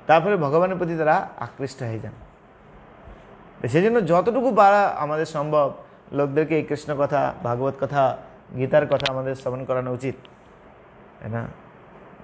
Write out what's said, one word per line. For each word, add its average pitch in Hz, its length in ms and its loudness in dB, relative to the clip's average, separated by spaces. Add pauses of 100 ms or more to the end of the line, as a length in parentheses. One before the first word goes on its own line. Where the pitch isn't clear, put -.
তারপরে 170 300 4
ভগবানের 170 400 2
প্রতি 170 200 -2
তারা 160 320 2 (100)
আকৃষ্ট 127 440 -10
হয়ে 113 160 -6
যান। - 260 -14 (1400)
সেই 147 220 2
জন্য 226 220 2
যতটুকু 214 500 2
পারা 202 320 6
আমাদের 151 380 -2
সম্ভব, 151 480 0 (380)
লোকদেরকে 143 460 0
এই 143 60 0
কৃষ্ণ 147 340 -6
কথা, 139 360 0 (100)
ভাগবত 123 360 -2
কথা, 135 380 0 (400)
গীতার 135 300 2
কথা 139 260 0
আমাদের 131 220 -4
শ্রবণ 131 300 -6
করানো 127 280 -2
উচিত, 123 220 -6 (1080)
তাই 107 100 -10
না? 117 160 -6 (760)